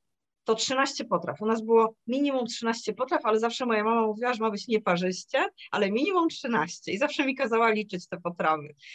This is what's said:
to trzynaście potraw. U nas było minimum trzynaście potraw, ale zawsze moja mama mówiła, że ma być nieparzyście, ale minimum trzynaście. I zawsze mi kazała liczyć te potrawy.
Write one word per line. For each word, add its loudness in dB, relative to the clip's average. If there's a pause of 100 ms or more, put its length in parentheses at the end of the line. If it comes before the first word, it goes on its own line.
(440)
to 2
trzynaście 0
potraw. -2
U -2
nas 0
było 4 (120)
minimum 0
trzynaście -4
potraw, -2
ale 2
zawsze -2
moja 2
mama 2
mówiła, -2
że -6
ma 0
być -8
nieparzyście, 0 (220)
ale 0
minimum 2
trzynaście. -4
I -2
zawsze 0
mi -2
kazała 2
liczyć -4
te -10
potrawy. -2 (200)